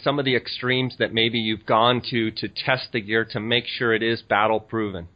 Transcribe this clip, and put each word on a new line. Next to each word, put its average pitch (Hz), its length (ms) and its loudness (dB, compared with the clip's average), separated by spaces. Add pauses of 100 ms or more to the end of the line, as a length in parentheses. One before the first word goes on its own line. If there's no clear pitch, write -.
some 147 160 0
of 131 60 0
the 127 100 2
extremes 127 640 -2
that 113 120 0
maybe 113 280 2
you've 110 260 -2
gone 120 460 4
to, 113 180 0
to 110 180 -8
test - 460 -2
the 117 80 -2
gear 110 240 0
to 113 140 -6
make 117 260 0
sure 117 300 0
it 110 80 0
is 113 180 0
battle 110 380 2
proven. 101 560 -6